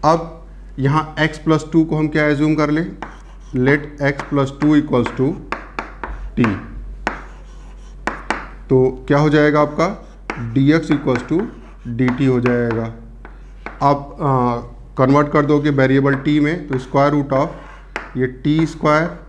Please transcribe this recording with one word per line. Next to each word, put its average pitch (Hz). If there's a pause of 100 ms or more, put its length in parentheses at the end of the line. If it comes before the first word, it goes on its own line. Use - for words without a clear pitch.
अब 165 (340)
यहाँ 151
x 156 (180)
plus 156
two 160
को 156
हम 156
क्या 151
assume 151
कर 151
लें, 165 (580)
let 139
x 139 (120)
plus 139
two 151
equals 131
to 135 (1040)
t, 117 (2250)
तो 131
क्या 143
हो 151
जाएगा 151
आपका, 151 (480)
dx 143
equals 139
to 160 (580)
dt 127
हो 127
जाएगा। 117 (880)
आप, 139
अ, 123 (200)
convert 139
कर 151
दोगे 147
variable 135
t 147
में, 151
तो 135
square 139
root 139
of 135 (680)
ये 127
टी 147
स्क्वायर 156 (200)